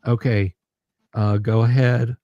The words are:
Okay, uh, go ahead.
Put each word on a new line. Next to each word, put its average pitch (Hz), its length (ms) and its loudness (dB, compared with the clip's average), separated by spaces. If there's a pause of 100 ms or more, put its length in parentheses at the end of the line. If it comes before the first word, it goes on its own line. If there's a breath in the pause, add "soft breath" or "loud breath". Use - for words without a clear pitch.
Okay, 113 500 -2 (580)
uh, 104 240 -2
go 110 260 0
ahead. 123 600 0